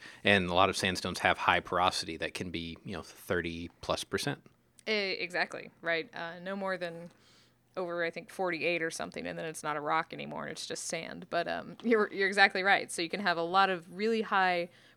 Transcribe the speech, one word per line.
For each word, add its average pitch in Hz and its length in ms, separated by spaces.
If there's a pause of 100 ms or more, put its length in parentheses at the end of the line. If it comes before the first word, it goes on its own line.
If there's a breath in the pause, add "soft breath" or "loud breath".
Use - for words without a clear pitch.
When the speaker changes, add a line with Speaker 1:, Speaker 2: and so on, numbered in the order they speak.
(240 loud breath)
Speaker 1:
And 101 240
a 87 60
lot 95 140
of 95 80
sandstones 92 440
have 90 180
high 90 220
porosity 87 580
that 82 160
can 92 160
be, 82 340
you 110 120
know, 78 60
thirty 85 680 (100)
plus - 220
percent. - 380 (480)
Speaker 2:
E-, 214 40
exactly, 180 800 (100)
right. 165 340
Uh, 170 280
no 190 140
more 190 200
than 170 340 (640 soft breath)
over, 175 280
I 165 60
think, 170 200
forty-eight 170 520
or 165 80
something, - 380
and 170 100
then 170 60
it's 160 180
not 151 140
a 147 40
rock 160 320
anymore, 147 360
it's - 180
just - 220
sand. 165 420
But, 170 160
um, 170 380
you're, 220 280
you're 196 160
exactly 196 360
right. 196 260
So - 120
you 170 60
can 190 120
have 180 160
a 170 60
lot 190 280
of 175 260
really 220 260
high 185 480 (260 soft breath)